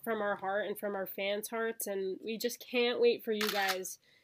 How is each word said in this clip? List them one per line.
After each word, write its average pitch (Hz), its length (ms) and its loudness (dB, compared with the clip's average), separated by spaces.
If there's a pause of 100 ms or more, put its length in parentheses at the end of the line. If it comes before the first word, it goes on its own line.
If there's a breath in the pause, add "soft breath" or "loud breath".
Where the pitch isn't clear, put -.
from 220 200 0
our 202 140 2
heart 190 320 0
and 208 100 -4
from 202 160 -2
our 190 120 -2
fans' 202 440 -2
hearts, 226 360 -2
and 190 380 -2
we 220 140 -4
just 233 280 -4
can't 240 320 2
wait 240 240 6
for 226 100 -2
you 214 180 0
guys 190 480 0 (260)